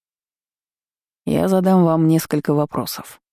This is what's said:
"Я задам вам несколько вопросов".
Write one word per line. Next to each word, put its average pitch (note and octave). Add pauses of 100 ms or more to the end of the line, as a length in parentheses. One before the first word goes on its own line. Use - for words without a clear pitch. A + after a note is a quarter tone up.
(1300)
"Я D#3+
задам F#3+
вам D#3+
несколько D#3
вопросов". - (140)